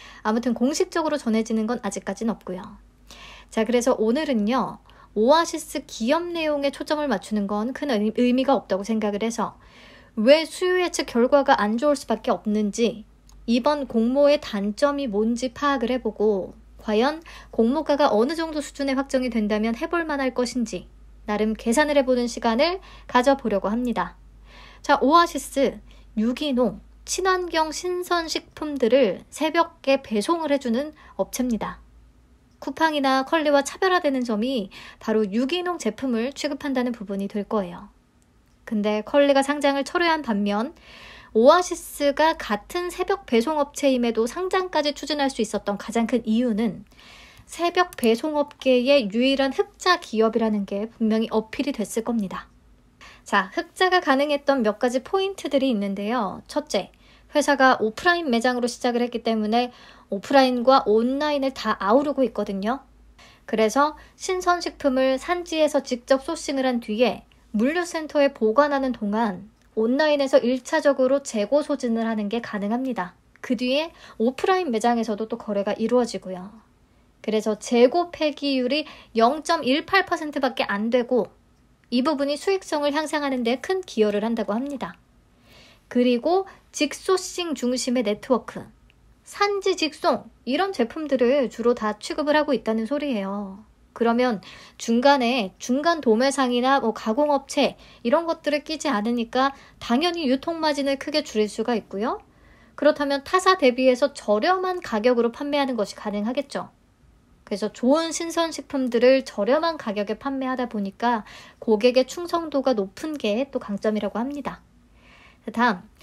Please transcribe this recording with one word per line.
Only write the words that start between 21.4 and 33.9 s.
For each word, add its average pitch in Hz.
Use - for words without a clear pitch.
계산을 285
해보는 247
시간을 254
가져보려고 240
합니다. 214
자, -
오아시스, 277
유기농, 247
친환경 359
신선식품들을 302
새벽에 311
배송을 285
해주는 277
업체입니다. 196
쿠팡이나 277
컬리와 294
차별화되는 294